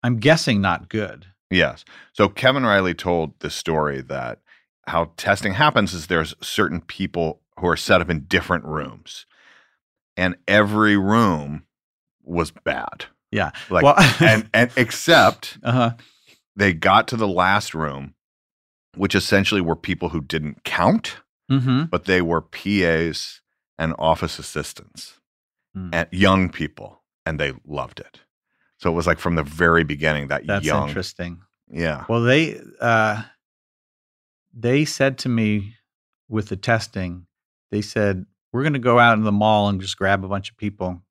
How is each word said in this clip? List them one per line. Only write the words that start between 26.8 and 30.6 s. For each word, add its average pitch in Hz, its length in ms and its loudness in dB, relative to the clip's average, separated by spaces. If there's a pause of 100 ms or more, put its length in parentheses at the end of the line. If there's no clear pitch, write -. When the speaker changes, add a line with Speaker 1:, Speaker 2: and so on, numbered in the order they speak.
Speaker 2:
and 80 120 -6
they 71 140 -2 (140)
loved 69 340 -10
it. - 200 -20 (580)
So 90 120 -2
it 82 40 0
was, 85 120 0
like, 85 120 2
from 85 160 -2
the 80 80 0
very 82 420 2
beginning 73 440 -2
that 71 180 -6
Speaker 1:
That's 98 180 -4